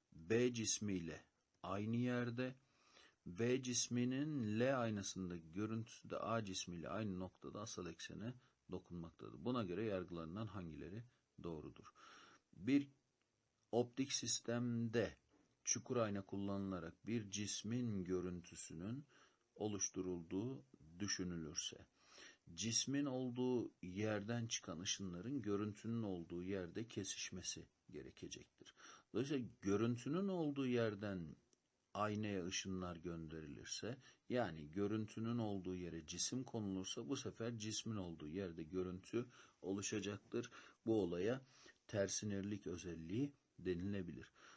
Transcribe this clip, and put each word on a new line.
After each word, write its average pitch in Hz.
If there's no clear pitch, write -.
B 113
cismi 107
ile 82
aynı 104
yerde, 123
B 117
cisminin 123
L 131
aynasındaki 95
görüntüsü 113
de -
A 113
cismi 92
ile 76
aynı 95
noktada 90
asal 104
eksene 87
dokunmaktadır. 85
Buna 120
göre 90
yargılarından 92
hangileri 90
doğrudur? 78
Bir 139
optik 123
sistemde 117
çukur -
ayna 104
kullanılarak 98
bir 107
cismin 104
görüntüsünün 90
oluşturulduğu 95
düşünülürse, 87
cismin 117
olduğu 127
yerden 107
çıkan 87
ışınların 98
görüntünün 104
olduğu 87
yerde 95
kesişmesi -
gerekecektir. -
Dolayısıyla 131
görüntünün 120
olduğu 147
yerden 104
aynaya 104
ışınlar 90
gönderilirse, 80
yani 85
görüntünün 110
olduğu 98
yere 82
cisim 92
konulursa, 104
bu 139
sefer 113
cismin 107
olduğu 82
yerde 85
görüntü 92
oluşacaktır. 101
Bu 110
olaya 92
tersinirlik 101
özelliği 87
denilebilir. 90